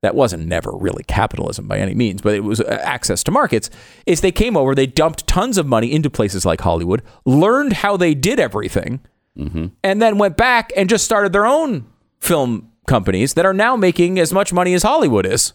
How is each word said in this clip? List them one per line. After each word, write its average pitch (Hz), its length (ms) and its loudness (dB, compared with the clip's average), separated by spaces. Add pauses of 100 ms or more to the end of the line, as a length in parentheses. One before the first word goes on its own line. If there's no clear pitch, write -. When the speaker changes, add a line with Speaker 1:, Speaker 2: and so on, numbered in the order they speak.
Speaker 1:
that - 120 0
wasn't 92 320 0
never 85 300 -4
really - 280 -6
capitalism - 600 -4
by 101 120 -4
any 98 160 -4
means, 113 280 -2
but 104 120 2
it 104 100 -4
was, 107 160 -2
uh, 110 240 -2
access 117 400 -4
to - 60 0
markets, 190 380 0 (380)
is 170 140 0
they 185 120 2
came 220 240 0
over, 135 180 2
they 135 120 2
dumped 156 400 -2
tons 214 320 2
of 160 80 0
money 117 260 2
into 151 180 2
places 98 360 -2
like 82 140 0
Hollywood, 87 420 0 (220)
learned 214 500 4
how 202 220 -2
they 175 180 2
did 170 240 0
everything, 107 600 -4 (360)
Speaker 2:
Mm-hmm. 80 300 -6 (160)
Speaker 1:
and 196 180 0
then 220 160 4
went 196 200 2
back 233 400 2
and 190 120 2
just 208 160 2
started 202 280 0
their 202 120 2
own 254 420 0 (340)
film 127 500 -2 (160)
companies 107 480 2
that 170 100 2
are 190 80 4
now 220 220 2
making 185 460 2
as 165 120 0
much 196 200 0
money 180 220 2
as 175 100 0
Hollywood 185 420 2
is. 98 280 -2